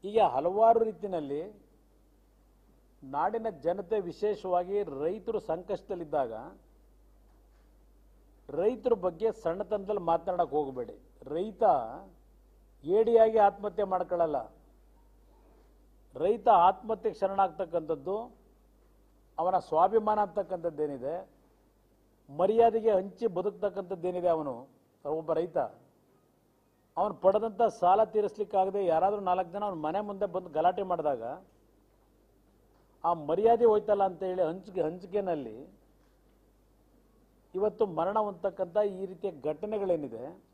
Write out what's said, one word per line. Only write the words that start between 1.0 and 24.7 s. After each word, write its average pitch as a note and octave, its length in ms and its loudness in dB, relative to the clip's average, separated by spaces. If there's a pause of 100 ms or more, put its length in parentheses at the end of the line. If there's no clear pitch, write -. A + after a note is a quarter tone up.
ನಾಡಿನ F3+ 460 -2
ಜನತೆ, F3+ 500 -4
ವಿಶೇಷವಾಗಿ F#3+ 800 -2
ರೈತರು F#3 580 -6
ಸಂಕಷ್ಟದಲ್ಲಿದ್ದಾಗ D#3+ 920 -4 (2250)
ರೈತರ G#3 440 2
ಬಗ್ಗೆ F#3 400 0
ಸಣ್ಣತನದಲ್ಲಿ G3 680 -2
ಮಾತನಾಡಕ್ಕೆ E3 560 0
ಹೋಗಬೇಡಿ. C3 420 -4 (240)
ರೈತ F#3 400 -4 (1200)
ಏಡಿಯಾಗಿ A3 540 6
ಆತ್ಮಹತ್ಯೆ G3+ 460 2
ಮಾಡ್ಕೊಳ್ಳಲ್ಲ. E3+ 680 -2 (1600)
ರೈತ F#3+ 340 2
ಆತ್ಮಹತ್ಯೆಗೆ G3 680 4
ಶರಣಾಗ್ತಕ್ಕಂಥದ್ದು, F#3 1120 -2 (1040)
ಅವನ F3+ 200 2
ಸ್ವಾಭಿಮಾನ G#3 640 2
ಅಂತಕ್ಕಂಥದ್ದೇನಿದೆ, E3 1080 -4 (1080)
ಮರ್ಯಾದೆಗೆ A3 540 4
ಹಂಚಿ G3 360 0
ಬದುಕ್ತಕ್ಕಂಥದ್ದೇನಿದೆ, F3+ 1040 -4
ಅವನು C#3 400 -4 (360)